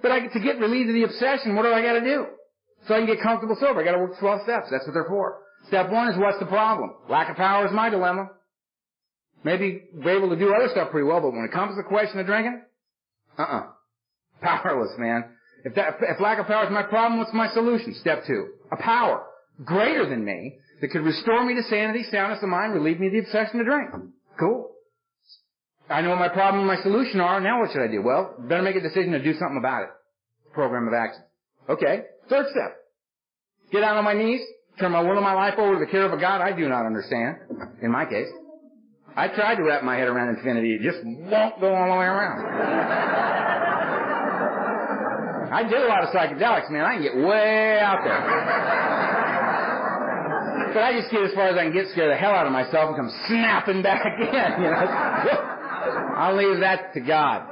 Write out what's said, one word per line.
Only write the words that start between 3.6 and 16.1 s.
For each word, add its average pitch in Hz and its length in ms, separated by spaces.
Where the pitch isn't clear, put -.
I 160 40
gotta 175 120
work 180 220
twelve 202 240
steps. 233 260
That's 131 160
what 151 80
they're 160 140
for. 190 320
Step 185 220
one 233 200
is, 180 80
what's 202 220
the 185 60
problem? 175 460
Lack 156 220
of 151 80
power 196 280
is 180 60
my 220 180
dilemma. 190 400
Maybe 185 400
we're 170 240
able 190 120
to 170 60
do 196 180
other 233 160
stuff 175 220
pretty 147 160
well, 165 140
but 139 100
when 117 140
it 110 60
comes 196 240
to 196 60
the - 60
question 202 320
of 185 60
drinking, 220 360
uh-uh. 147 300
Powerless, 131 560
man. 117 260
If 120 120
that, 160 260
if 180 180